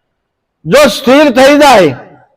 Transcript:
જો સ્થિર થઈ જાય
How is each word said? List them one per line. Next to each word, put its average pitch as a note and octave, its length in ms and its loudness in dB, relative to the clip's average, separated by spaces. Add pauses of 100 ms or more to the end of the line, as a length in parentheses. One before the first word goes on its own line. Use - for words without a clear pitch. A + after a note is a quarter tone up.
(640)
જો G3+ 240 0
સ્થિર C#4 380 -2 (100)
થઈ C4+ 220 2
જાય G#3 380 0 (400)